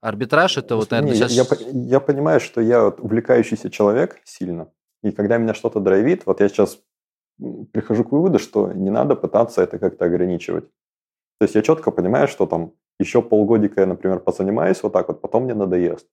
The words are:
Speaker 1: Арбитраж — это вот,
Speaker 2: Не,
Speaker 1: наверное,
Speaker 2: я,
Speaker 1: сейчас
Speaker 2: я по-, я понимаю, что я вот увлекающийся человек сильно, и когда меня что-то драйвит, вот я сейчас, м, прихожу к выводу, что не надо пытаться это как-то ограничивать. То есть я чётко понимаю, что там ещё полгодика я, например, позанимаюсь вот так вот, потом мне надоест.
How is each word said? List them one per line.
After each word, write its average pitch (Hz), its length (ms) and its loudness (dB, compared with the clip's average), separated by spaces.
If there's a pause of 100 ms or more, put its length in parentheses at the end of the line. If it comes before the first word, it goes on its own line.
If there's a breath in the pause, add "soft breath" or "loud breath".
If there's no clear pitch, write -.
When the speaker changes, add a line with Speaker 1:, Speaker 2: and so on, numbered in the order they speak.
Speaker 1:
Арбитраж — 117 580 0
это - 160 -4
вот, 110 160 -2
Speaker 2:
Не, 120 100 0
Speaker 1:
наверное, 135 180 2
Speaker 2:
я, 120 80 2
Speaker 1:
сейчас 117 40 -2
Speaker 2:
я 123 140 4
по-, 120 260 -4
я 127 280 0
понимаю, 147 400 0
что - 220 -4
я 113 220 4
вот 101 160 0
увлекающийся 117 720 0
человек 110 540 0
сильно, 85 420 -10 (360)
и 104 80 -2
когда 104 260 0
меня 113 160 0
что-то 110 260 -4
драйвит, 95 460 2
вот 95 160 0
я 101 80 4
сейчас, - 300 0 (600)
м, 113 280 -14
прихожу 113 360 -2
к - 80 -4
выводу, 151 280 2
что 101 340 -2
не 95 160 -2
надо 127 260 0
пытаться 104 460 0
это - 160 -2
как-то 92 280 -2
ограничивать. 87 600 -2 (760)
То - 40 4
есть 104 100 0
я 107 80 4
чётко 156 300 0
понимаю, 120 360 0
что 95 200 -2
там 82 240 -4 (280)
ещё 117 220 0
полгодика 107 600 2
я, 95 60 4
например, 92 320 -2
позанимаюсь 95 640 -2
вот 107 120 -4
так 90 160 0
вот, - 120 -8
потом 120 220 -2
мне 127 100 -6
надоест. 90 600 -2